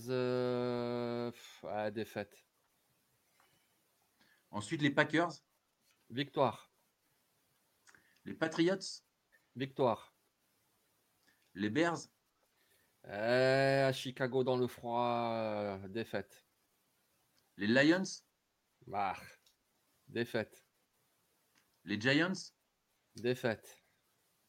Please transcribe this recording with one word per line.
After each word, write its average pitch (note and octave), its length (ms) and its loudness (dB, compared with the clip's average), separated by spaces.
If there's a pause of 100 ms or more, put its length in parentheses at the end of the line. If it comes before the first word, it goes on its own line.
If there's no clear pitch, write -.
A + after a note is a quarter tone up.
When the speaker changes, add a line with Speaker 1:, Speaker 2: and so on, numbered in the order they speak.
Speaker 1:
euh, B2 1200 -2
pff, - 360 -18
ah, G#2 220 -2
défaite. G#2 560 -8 (2000)
Speaker 2:
Ensuite, C#3+ 300 -6
les C#3+ 100 6
Packers. D#3 400 2 (800)
Speaker 1:
Victoire. C3+ 600 -2 (1500)
Speaker 2:
Les - 80 -8
Patriots. E3+ 680 0 (520)
Speaker 1:
Victoire. C3 580 0 (1400)
Speaker 2:
Les G2+ 140 -2
Bears. D#3 280 0 (1120)
Speaker 1:
Euh, C3 800 4
à C3 60 2
Chicago, C3 500 -2
dans B2+ 140 2
le B2 100 2
froid, A#2+ 680 0
euh, G#2 540 -2
défaite. G2+ 580 -6 (1120)
Speaker 2:
Les G2+ 100 -2
Lions ? D3 360 6 (920)
Speaker 1:
Ah, G2 220 -2 (920)
défaite. A#2 580 -4 (1200)
Speaker 2:
Les G2+ 140 -2
Giants ? D3 340 2 (840)
Speaker 1:
Défaite. A#2 640 -2 (680)